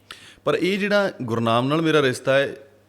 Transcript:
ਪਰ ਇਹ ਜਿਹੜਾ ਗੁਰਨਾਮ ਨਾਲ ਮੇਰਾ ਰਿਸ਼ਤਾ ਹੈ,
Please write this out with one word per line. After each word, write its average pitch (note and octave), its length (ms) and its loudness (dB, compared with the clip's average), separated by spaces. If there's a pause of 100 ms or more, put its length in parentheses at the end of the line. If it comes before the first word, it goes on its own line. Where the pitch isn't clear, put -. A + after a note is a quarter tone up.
(440)
ਪਰ D3 120 0
ਇਹ F#3 240 0
ਜਿਹੜਾ G3+ 320 0 (100)
ਗੁਰਨਾਮ A#2 460 0
ਨਾਲ D#3 140 0
ਮੇਰਾ D#3 200 2
ਰਿਸ਼ਤਾ C3+ 360 0
ਹੈ, C#3 180 -2 (340)